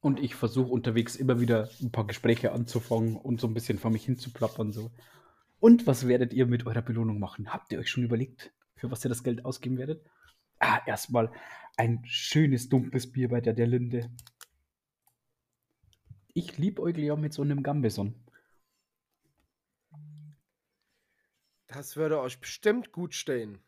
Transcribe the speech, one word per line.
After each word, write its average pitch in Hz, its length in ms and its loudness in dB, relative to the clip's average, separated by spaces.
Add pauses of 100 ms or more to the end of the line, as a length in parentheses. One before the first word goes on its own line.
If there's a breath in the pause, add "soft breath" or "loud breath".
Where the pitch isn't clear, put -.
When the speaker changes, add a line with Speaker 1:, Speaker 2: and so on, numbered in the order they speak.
Speaker 1:
Und 139 200 2
ich 135 160 -4
versuch 123 320 0
unterwegs 117 480 0
immer 127 240 2
wieder 113 280 2 (120)
ein 120 100 -4
paar 110 160 -2
Gespräche 113 460 2
anzufangen 113 640 -2
und 120 240 -4
so 120 80 0
ein 110 60 -2
bisschen 110 240 -2
vor 113 120 -2
mich 110 140 0
hin 123 140 -2
zu 120 140 -12
plappern, 110 380 -4
so. 110 220 -10 (680 soft breath)
"Und 233 260 10
was 131 200 2
werdet 123 280 4
ihr 127 120 6
mit 120 200 2
eurer 113 160 -2
Belohnung 113 360 -2
machen? 101 360 -8
Habt - 180 -10
ihr - 60 -4
euch 117 120 -4
schon 123 140 0
überlegt, 120 480 -4 (240)
für 120 140 -8
was 117 140 -8
ihr 135 40 0
das 120 160 -4
Geld 123 220 -2
ausgeben 127 320 -4
werdet?" 151 260 -8 (540 soft breath)
"Ah, - 280 2
erstmal 113 460 0 (460 loud breath)
ein 117 260 2
schönes 135 640 2
dunkles 127 420 0
Bier 127 200 -2
bei 120 100 2
der, 117 140 2
der 117 120 2
Linde." 120 440 0 (2250)
Ich - 240 -4
liebäugle 170 480 0
ja 147 100 0
mit 151 160 -2
so - 80 -8
einem 143 220 0
Gambeson. 117 520 0 (3500 soft breath)
Speaker 2:
Das 139 280 -14
würde 156 240 0
euch 127 200 -6
bestimmt - 520 -2
gut 175 220 -8
stehen. 110 540 -4